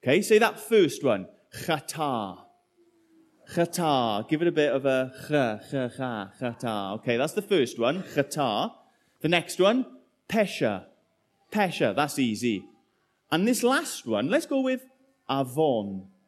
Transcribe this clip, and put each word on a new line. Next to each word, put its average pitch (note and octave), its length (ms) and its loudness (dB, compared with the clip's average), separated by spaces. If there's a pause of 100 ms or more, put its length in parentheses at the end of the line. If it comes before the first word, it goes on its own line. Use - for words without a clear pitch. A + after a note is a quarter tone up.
Okay, D3+ 180 4
say G#3+ 160 4
that G#3+ 220 4
first F#3+ 440 4
one, G2+ 240 0 (260)
chata. C3 840 -4 (1120)
Chata. C#3+ 760 0
Give D#3 140 -2
it F3 60 2
a E3+ 40 2
bit D3 220 2
of C3+ 120 -2
a C3 260 0 (120)
ch, B2 440 -2
ch, B2+ 280 -4
ch, - 40 -16 (420)
chata. A2 540 -6
Okay, A#2+ 220 -2
that's D3 160 0
the G#3 80 -4
first F3 380 0
one, D3 240 0
chata. C#3 680 -2 (480)
The D3+ 80 0
next E3+ 300 0
one, A3 260 4 (440)
pesha. D3 560 0 (680)
Pesha, E3 420 2
that's C#3 240 -2
easy. A2+ 460 -2 (680)
And F3 160 2
this A#3+ 160 0
last C4+ 420 -2
one, A2 240 -2
let's C#4+ 160 0
go C#4 140 -2
with C4 220 -2 (480)
avon. B2 760 -2 (200)